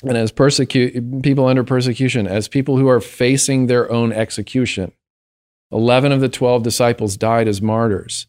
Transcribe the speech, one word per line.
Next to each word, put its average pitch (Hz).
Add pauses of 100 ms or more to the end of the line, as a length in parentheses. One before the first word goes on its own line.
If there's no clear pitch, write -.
and 127
as 110
persecu-, 131
people 135
under 127
persecution, 123
as 98
people 139
who 135
are 123
facing 131
their 123
own 117
execution. 110 (800)
Eleven 127
of 135
the 131
twelve 123
disciples 117
died 113
as 98
martyrs. 110